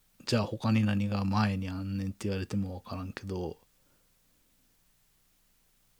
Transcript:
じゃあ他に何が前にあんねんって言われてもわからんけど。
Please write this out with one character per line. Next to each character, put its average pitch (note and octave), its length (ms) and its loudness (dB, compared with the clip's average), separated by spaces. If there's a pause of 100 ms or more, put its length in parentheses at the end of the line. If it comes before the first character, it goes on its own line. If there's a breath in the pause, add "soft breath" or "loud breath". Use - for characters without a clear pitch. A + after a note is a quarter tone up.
(260)
じ - 100 2
ゃ A2+ 40 6
あ G#2 40 2
他 A2 280 0
に A2 120 6
何 G2+ 240 4
が G2+ 160 0
前 G2+ 340 4
に F#2+ 120 -4
あ F#2 120 -6
ん G2 160 -4
ね G2 80 -2
ん - 20 -2
っ - 40 -4
て - 180 -6
言 G2 40 0
わ F#2+ 60 -2
れ F#2+ 80 -4
て - 80 -4
も F#2+ 200 -2
わ F2 60 -12
か - 140 -10
ら F#2 80 -6
ん F#2 100 -8
け - 120 -12
ど。 F2+ 320 -6 (2500)